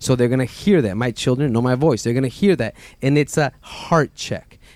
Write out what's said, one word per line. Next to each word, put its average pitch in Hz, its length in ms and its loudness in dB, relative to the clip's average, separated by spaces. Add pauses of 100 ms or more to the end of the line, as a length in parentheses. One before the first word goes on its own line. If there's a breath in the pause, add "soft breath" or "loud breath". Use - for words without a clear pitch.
So 131 160 0
they're 123 120 2
gonna 131 160 0
hear 180 380 2
that. 98 140 -2
"My 120 160 -2
children 131 400 0
know 117 100 2
my 127 140 0
voice." 135 260 0
They're 120 120 -2
gonna 131 140 0
hear 190 280 2
that. 113 180 -4 (280 loud breath)
And 139 140 2
it's 139 200 0
a 147 240 0
heart - 540 -2
check. - 440 -12 (180 soft breath)